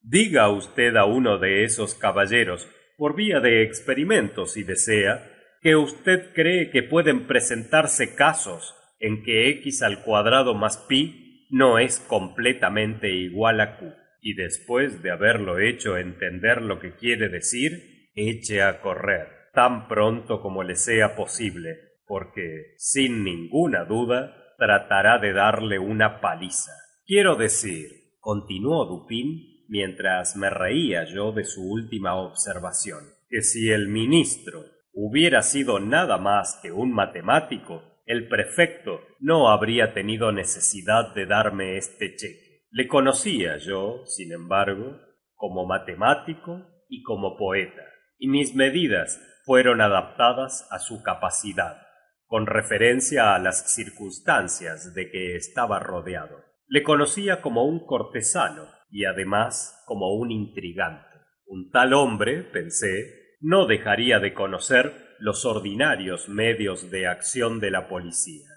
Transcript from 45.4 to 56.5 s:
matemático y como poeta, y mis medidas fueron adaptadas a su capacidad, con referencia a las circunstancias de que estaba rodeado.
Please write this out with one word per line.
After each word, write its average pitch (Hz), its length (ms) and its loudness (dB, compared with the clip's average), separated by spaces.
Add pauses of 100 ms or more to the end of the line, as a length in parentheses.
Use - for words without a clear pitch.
matemático 127 1000 -2 (220)
y - 140 -16
como 98 340 -6
poeta, 95 460 -2 (360)
y 131 100 -4
mis 135 260 0
medidas 135 680 0 (240)
fueron 127 360 6
adaptadas 120 920 2
a 95 80 -8
su - 240 -12
capacidad, 92 800 -4 (440)
con 110 200 0
referencia 113 880 4
a 92 40 4
las 92 360 -2
circunstancias 90 1200 -4
de 92 160 -8
que 90 260 -8
estaba 104 420 -4
rodeado. 85 640 -10 (240)